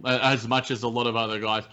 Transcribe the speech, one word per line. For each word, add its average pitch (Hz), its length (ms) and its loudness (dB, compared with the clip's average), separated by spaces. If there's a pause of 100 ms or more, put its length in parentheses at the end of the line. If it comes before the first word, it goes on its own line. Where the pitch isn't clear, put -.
uh, 127 180 2
as 127 260 2
much 127 220 0
as 117 140 -4
a 120 40 0
lot 120 180 0
of 117 100 0
other 110 220 0
guys, 110 340 -2